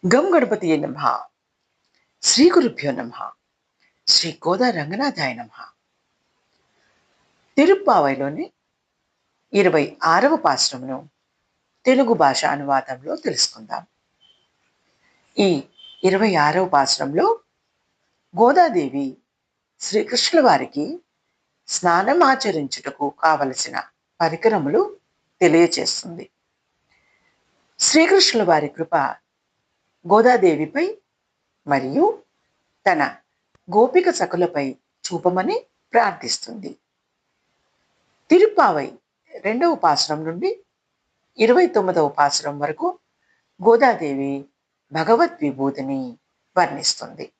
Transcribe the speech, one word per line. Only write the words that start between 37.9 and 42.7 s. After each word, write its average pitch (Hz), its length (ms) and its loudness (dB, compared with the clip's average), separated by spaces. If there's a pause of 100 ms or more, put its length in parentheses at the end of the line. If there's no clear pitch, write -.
తిరుప్పావై 320 600 4 (480)
రెండవ 269 340 0
పాసురం 151 500 -2
నుండి 196 360 -6 (800)
ఇరవై 247 280 4
తొమ్మిదవ 180 420 0
పాసురం 143 500 -2
వరకు 156 400 -6 (640)